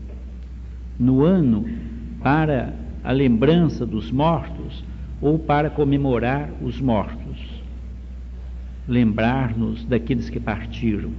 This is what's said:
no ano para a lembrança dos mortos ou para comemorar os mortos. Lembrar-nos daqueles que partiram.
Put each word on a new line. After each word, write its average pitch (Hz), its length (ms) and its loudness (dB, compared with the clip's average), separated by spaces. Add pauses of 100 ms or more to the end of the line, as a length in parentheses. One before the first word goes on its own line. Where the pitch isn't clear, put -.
(1000)
no 131 240 6
ano 151 420 4 (560)
para 139 520 2 (280)
a - 120 -2
lembrança 135 720 4
dos 110 260 -4
mortos - 720 -2 (380)
ou 151 180 4
para 147 300 2
comemorar 139 800 2 (120)
os 127 200 -4
mortos. - 560 0 (1500)
Lembrar-nos 113 920 2
daqueles 120 460 0
que 113 100 -6
partiram. 107 800 -2